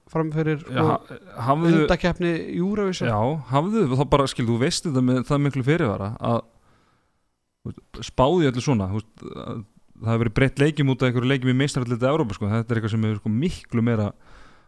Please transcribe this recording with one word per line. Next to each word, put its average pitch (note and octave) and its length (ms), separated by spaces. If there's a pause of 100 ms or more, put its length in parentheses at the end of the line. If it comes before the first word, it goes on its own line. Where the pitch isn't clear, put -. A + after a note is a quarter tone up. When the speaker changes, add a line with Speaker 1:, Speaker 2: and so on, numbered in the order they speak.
Speaker 1:
fram D#3+ 260
fyrir, D#3 280
Speaker 2:
Já, A#2+ 120
Speaker 1:
sko, B2+ 160
Speaker 2:
ha-, - 580
hafðu E3 260
Speaker 1:
undakeppni E3+ 600 (180)
Eurovision. F#3+ 580
Speaker 2:
Já, G#2+ 120 (260)
hafðu, F3 420
þá C3 200
bara, C#3 200
skil, - 160
þú A#2 140
veist C3+ 260
þetta C3 200
með B2+ 200
það C#3+ 160
miklu C#3 240
fyrirvara A#2 520
að, A2+ 240 (1200)
þú F#2 60
veist, - 400
spáðu D3+ 340
í C#3 60
öllu B2 140
svona, G#2 260
þú G#2+ 100
veist, - 240
að - 380 (340)
það A2 140
hefur A2+ 120
verið A#2 140
breytt C3 260
leikjum C#3+ 300
út B2 100
af C3 80
einhverju B2 200
leikjum B2+ 220
í B2+ 40
meistaralli B2 420
Evrópu, C3 380
sko. G#2 120
Þetta A2+ 240
er A2+ 80
eitthvað A2 140
sem A2 100
hefur, G#2+ 160
sko, A2 120
miklu A#2+ 520
meira A2 220 (600)